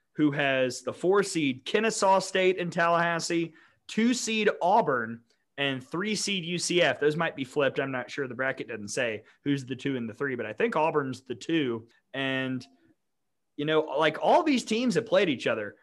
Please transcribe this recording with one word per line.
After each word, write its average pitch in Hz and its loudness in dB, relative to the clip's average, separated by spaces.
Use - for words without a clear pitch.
who 151 4
has 135 0
the - -6
four 190 2
seed 147 -2
Kennesaw 208 2
State 185 0
in 180 -4
Tallahassee, 170 0
two 233 2
seed 220 0
Auburn, 147 2
and 135 -2
three 202 -4
seed 196 -2
U 175 -4
C 175 2
F. 139 2
Those 147 2
might 165 -2
be 135 -6
flipped. 135 0
I'm 135 -2
not 123 -6
sure. 139 -4
The 123 -10
bracket 131 -4
doesn't 107 -10
say 117 -2
who's 139 0
the 127 -6
two 135 -4
and 117 -4
the 107 -8
three, 139 -4
but 113 -6
I 107 -8
think 226 -2
Auburn's 151 0
the - -10
two. 123 -2
And, 131 -2
you 147 -4
know, 156 4
like, 156 0
all 233 6
these 302 0
teams 226 0
have 120 2
played 190 2
each 127 -2
other. 110 -2